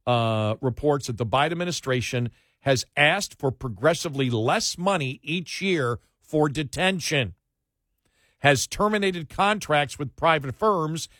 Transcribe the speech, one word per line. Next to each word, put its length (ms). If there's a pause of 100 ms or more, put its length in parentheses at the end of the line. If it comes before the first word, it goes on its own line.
uh, 540
reports 460
that 100
the 80
Biden 260
administration 800 (300)
has 240 (100)
asked 420
for 140
progressively 800
less 480
money 440
each 400
year 380 (220)
for 260
detention, 880 (1040)
has 280
terminated 600
contracts 720
with 160
private 400
firms 540 (100)